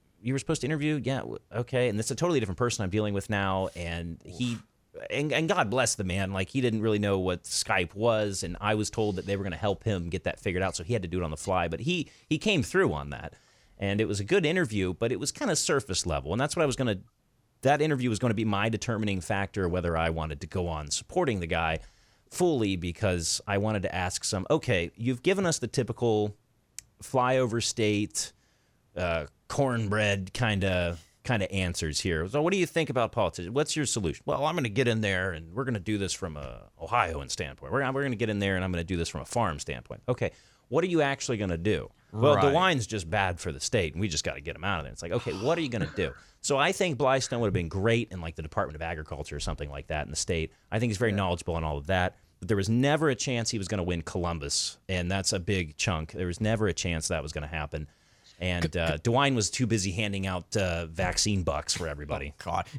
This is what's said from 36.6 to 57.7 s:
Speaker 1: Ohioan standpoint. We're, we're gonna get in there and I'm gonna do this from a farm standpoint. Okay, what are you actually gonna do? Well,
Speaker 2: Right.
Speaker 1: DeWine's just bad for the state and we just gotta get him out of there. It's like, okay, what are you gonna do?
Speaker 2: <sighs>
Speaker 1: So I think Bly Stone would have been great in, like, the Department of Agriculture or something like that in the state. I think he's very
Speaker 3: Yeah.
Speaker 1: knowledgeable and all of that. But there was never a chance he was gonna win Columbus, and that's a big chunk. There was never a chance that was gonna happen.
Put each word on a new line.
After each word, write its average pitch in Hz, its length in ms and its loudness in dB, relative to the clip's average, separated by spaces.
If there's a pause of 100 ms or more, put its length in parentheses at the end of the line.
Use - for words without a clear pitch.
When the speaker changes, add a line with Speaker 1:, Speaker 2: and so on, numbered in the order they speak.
Speaker 1:
Ohioan 82 480 0
standpoint. 69 440 -8
We're, 135 180 0
we're 135 120 -2
gonna 131 120 -2
get 107 140 0
in 101 100 0
there 98 160 2
and 92 80 0
I'm 92 80 0
gonna 87 120 0
do 87 140 -2
this 82 120 0
from 65 120 -8
a 60 40 -10
farm 95 340 -2
standpoint. - 480 -10
Okay, 120 240 -2 (380)
what 156 140 2
are 190 40 0
you 165 140 2
actually 135 360 0
gonna 92 200 0
do? 82 320 0 (240)
Well, 135 220 8
Speaker 2:
Right. 95 100 6
Speaker 1:
DeWine's 151 420 4
just 90 220 -4
bad 95 300 2
for 87 120 -4
the 67 80 -8
state 85 340 2
and 82 80 -2
we 107 60 2
just 76 160 -2
gotta 69 180 -4
get 76 140 -6
him 78 80 -10
out 95 160 0
of 73 60 -6
there. 62 80 -12
It's - 80 -14
like, 85 100 -6
okay, 120 220 -2
what 127 240 0
are 170 40 -2
you 143 80 -2
gonna 104 260 -2
do? 80 240 0
Speaker 2:
<sighs> - 40 -20 (200)
Speaker 1:
So 139 140 2
I 160 140 4
think 175 260 0
Bly 135 220 4
Stone 127 220 -2
would 113 80 2
have 90 40 0
been 87 160 0
great 113 420 2
in, 92 80 -10
like, 82 160 -8
the - 60 -10
Department 78 340 -4
of 78 60 -8
Agriculture 78 540 -6
or 71 40 -6
something 76 300 -4
like 71 200 -10
that 76 160 -2
in - 40 -14
the 76 60 -8
state. 82 360 -2 (200)
I 110 80 0
think 120 100 2
he's 101 80 -2
very 110 140 2
Speaker 3:
Yeah. 98 60 0
Speaker 1:
knowledgeable 90 380 0
and 80 80 -2
all 76 140 -2
of 73 80 -8
that. 92 300 2 (240)
But 90 80 -10
there 104 100 4
was 95 100 0
never 143 420 4
a 127 60 2
chance 120 360 -2
he 113 80 -2
was 92 80 -4
gonna 98 160 0
win 87 180 0
Columbus, 85 800 -4 (100)
and 90 220 0
that's 98 220 0
a 98 60 0
big 90 380 -2
chunk. 80 360 -2
There 90 120 -4
was 87 160 -4
never 107 260 2
a 82 60 2
chance 85 360 -2
that 80 120 0
was 73 100 -8
gonna 76 140 -6
happen. 76 420 -6 (520)